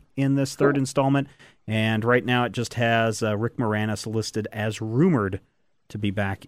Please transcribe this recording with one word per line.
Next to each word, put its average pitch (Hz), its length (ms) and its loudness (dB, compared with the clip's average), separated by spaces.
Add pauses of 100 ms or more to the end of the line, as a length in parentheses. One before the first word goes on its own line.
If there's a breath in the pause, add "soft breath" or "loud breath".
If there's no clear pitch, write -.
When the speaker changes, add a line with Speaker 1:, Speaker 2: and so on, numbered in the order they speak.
(140)
Speaker 1:
in 139 220 2
this 139 180 0
third 143 220 2
Speaker 2:
Cool. 139 60 2
Speaker 1:
installment. 139 440 2 (400 soft breath)
And 110 380 0
right 123 200 4
now 123 200 0
it 110 80 -4
just 120 220 -6
has, 113 500 0
uh, 107 120 0
Rick 113 200 -4
Moranis 107 500 -2
listed 110 460 -4
as 110 280 -4
rumored 110 600 2 (480)
to 107 100 -10
be 104 140 -2
back 98 360 -4